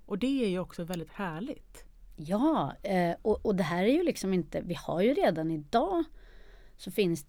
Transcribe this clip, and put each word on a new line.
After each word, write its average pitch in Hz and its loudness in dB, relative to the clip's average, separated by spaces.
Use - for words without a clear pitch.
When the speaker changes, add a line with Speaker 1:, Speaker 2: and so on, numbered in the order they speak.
Speaker 1:
Och 202 -6
det 262 0
är 196 2
ju 180 -2
också 175 -8
väldigt 165 -8
härligt. 190 -8
Speaker 2:
Ja, 196 2
eh, 175 2
och, - 0
och 208 2
det 185 2
här 175 0
är 233 6
ju 349 4
liksom 196 0
inte, - 0
vi 175 -4
har 160 -2
ju 240 6
redan 170 2
idag, 277 0
så - -14
finns 170 0